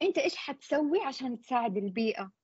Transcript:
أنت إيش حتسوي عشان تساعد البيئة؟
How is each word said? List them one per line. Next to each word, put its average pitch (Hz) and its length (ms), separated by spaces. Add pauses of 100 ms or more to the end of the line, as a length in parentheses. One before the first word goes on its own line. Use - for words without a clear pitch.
أنت 359 160
إيش 349 180
حتسوي 294 640
عشان 262 400
تساعد 233 360
البيئة؟ 202 560 (120)